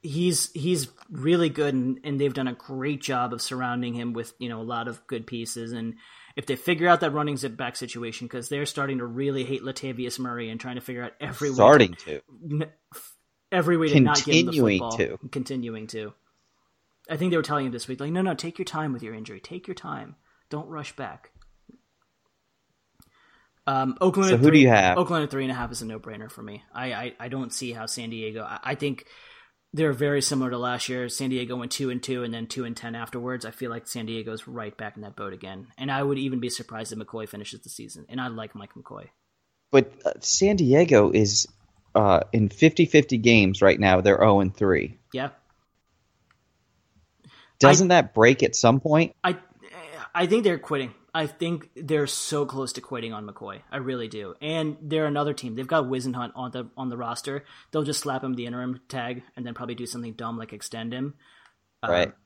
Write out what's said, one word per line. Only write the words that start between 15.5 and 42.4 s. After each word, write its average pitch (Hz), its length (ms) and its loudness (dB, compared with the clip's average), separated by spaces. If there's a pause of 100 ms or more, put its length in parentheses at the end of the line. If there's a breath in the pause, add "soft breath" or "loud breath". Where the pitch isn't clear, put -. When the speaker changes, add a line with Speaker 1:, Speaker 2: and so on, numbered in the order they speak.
Speaker 1:
to. 107 260 -10 (960)
I 160 80 -6
think 175 140 0
they 170 60 2
were 151 60 0
telling 143 240 -2
him 123 40 -4
this 117 160 -10
week, 131 120 -8
like, 143 120 -6
"No, 180 100 -2
no, 185 120 0
take 165 240 -10
your 185 80 -6
time 156 260 -4
with 117 120 -6
your 113 100 -12
injury. 110 260 -14
Take - 280 -16
your 185 80 -10
time. 151 400 -12 (340)
Don't 151 180 -8
rush 151 280 -12
back." 107 340 -14 (2250)
Um, 131 360 -2
Oakland 190 280 4
Speaker 2:
So 143 60 6
Speaker 1:
at 117 60 4
Speaker 2:
who 143 60 8
do 156 40 10
Speaker 1:
three, 156 120 10
Speaker 2:
you 127 60 10
have? 95 280 8
Speaker 1:
Oakland 170 260 0
at 143 80 -6
three 135 120 -4
and 131 80 -4
a 131 40 -4
half 123 160 -6
is 117 100 -10
a 117 40 -10
no-brainer 107 440 -12
for - 120 -20
me. 104 220 -16 (100)
I, 127 200 -8
I, 120 280 -8
I 120 80 -12
don't 127 240 -8
see 123 180 -8
how 113 140 -10
San 113 240 -8
Diego, 110 340 -8
I, 101 180 -10
I 135 140 -4
think 143 300 -6 (680 soft breath)
they're 151 200 0
very 143 280 0
similar 131 300 -2
to 123 60 -4
last 123 320 -4
year. 127 180 -6
San 131 220 -6
Diego 123 260 -4
went 123 160 -8
two 135 180 -4
and 123 140 -6
two 123 200 -6
and 117 100 -6
then 117 140 -8
two 127 180 -8
and 117 100 -8
ten 117 180 -10
afterwards. 120 520 -8
I 110 60 -10
feel 120 200 -8
like 117 160 -12
San 120 180 -8
Diego's 110 440 -8
right 113 260 -12
back 107 220 -12
in 107 60 -16
that 101 120 -16
boat 101 160 -10
again. 95 360 -14 (100)
And 135 120 -8
I 139 140 -2
would 139 140 0
even 131 240 -2
be 123 80 -4
surprised 113 420 -10
if 110 80 -10
McCoy 110 280 -10
finishes 104 340 -14
the - 80 -20
season. - 400 -16
And 127 100 -8
I 127 80 -6
like 113 260 -12
Mike 101 200 -16
McCoy. - 340 -18 (640)
Speaker 2:
But, 135 220 4 (120)
uh, - 140 0
San 196 380 2
Diego 139 540 6
is, 101 360 2 (480)
uh, 101 240 6 (140)
in 107 160 4